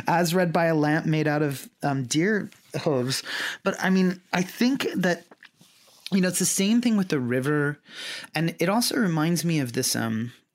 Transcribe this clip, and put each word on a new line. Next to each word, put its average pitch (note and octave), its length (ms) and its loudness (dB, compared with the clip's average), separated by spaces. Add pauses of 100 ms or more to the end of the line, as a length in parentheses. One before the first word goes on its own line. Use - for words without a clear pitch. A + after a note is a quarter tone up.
As E3+ 260 2
read F3+ 160 2
by E3+ 160 2
a E3 80 2
lamp D3+ 300 2
made D#3 240 2
out D3+ 140 0
of, C#3 260 -4 (140)
um, C3+ 220 -2
deer F#3+ 440 0 (340)
hooves. C3+ 400 0 (400)
But, G3 160 -2
I F#3 120 0
mean, F#3 280 2 (140)
I F3+ 80 2
think A#3+ 460 0 (100)
that, - 280 0 (880)
you F#3+ 100 4
know, F#3 60 2
it's F3+ 100 -2
the F3+ 80 0
same G#3 340 2
thing A#3 160 2
with F#3+ 120 2
the D3+ 120 0
river. C#3+ 580 0 (560)
And E3 240 -2
it E3+ 120 0
also A#3 260 0
reminds E3 480 0
me E3 160 0
of A#2+ 140 -4
this, B2 200 -2
um, A2+ 380 -4 (220)